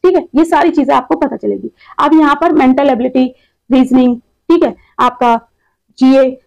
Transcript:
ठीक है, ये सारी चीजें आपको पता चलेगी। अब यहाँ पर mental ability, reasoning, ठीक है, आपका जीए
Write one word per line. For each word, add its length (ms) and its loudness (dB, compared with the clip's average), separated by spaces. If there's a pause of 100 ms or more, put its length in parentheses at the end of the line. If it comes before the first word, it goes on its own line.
ठीक 120 2
है, 80 -2 (100)
ये 100 2
सारी 260 -2
चीजें 240 -2
आपको 220 -2
पता 200 -6
चलेगी। 340 -8 (280)
अब 160 0
यहाँ 260 2
पर 120 0
mental 380 2
ability, 340 -2 (460)
reasoning, 460 2
ठीक 480 -2
है, 100 -4 (260)
आपका 340 0 (640)
जीए 240 4 (240)